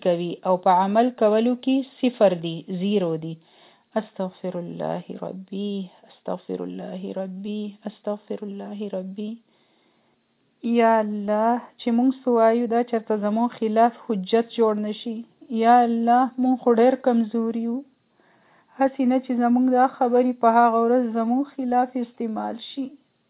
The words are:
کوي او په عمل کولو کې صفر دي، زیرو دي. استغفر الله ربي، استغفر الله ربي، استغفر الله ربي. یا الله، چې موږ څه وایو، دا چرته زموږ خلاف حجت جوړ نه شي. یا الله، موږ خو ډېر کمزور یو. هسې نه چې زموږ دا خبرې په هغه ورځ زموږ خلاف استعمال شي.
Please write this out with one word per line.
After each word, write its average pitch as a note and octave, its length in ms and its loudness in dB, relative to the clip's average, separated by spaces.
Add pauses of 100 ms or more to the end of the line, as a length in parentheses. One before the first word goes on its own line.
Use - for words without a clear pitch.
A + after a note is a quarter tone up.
کوي F3 280 -2 (140)
او F#3 80 2 (100)
په F#3+ 60 4 (120)
عمل G#3 240 2 (140)
کولو A3+ 340 2 (100)
کې C4 120 0 (220)
صفر A3+ 340 2 (120)
دي، E3 120 -6 (240)
زیرو F#3+ 360 -2
دي. D#3+ 200 -10 (580)
استغفر F#3 640 -8
الله E3+ 460 -8 (180)
ربي، F#3+ 520 -10 (360)
استغفر F#3 540 -10
الله F#3 360 -12 (160)
ربي، G3 460 -10 (240)
استغفر G#3 560 -10
الله G3+ 360 -12 (160)
ربي. F#3+ 360 -10 (1300)
یا A#3 360 4
الله، G#3 520 -2 (280)
چې - 100 -8
موږ A#3+ 200 2 (100)
څه - 80 -6 (100)
وایو، A3+ 340 2
دا A#3 160 2
چرته A3 260 -2 (100)
زموږ A3 240 0 (100)
خلاف A3+ 340 2 (120)
حجت A3+ 420 0 (100)
جوړ A3 180 2 (120)
نه G#3+ 140 -6
شي. A3+ 180 -10 (440)
یا A#3+ 220 8
الله، A#3 380 4 (200)
موږ B3+ 200 2
خو B3 80 4 (100)
ډېر C4 140 6 (100)
کمزور A3+ 520 0
یو. A#3 200 -4 (1040)
هسې C4+ 280 0
نه B3+ 140 2
چې C4 200 -4
زموږ A#3+ 260 4 (100)
دا B3+ 100 6
خبرې B3+ 460 2 (100)
په A#3 60 6 (100)
هغه A#3 220 4
ورځ A#3+ 240 2 (120)
زموږ A#3 260 0 (120)
خلاف B3+ 480 -2
استعمال A3 640 -8
شي. C#4 180 -8 (460)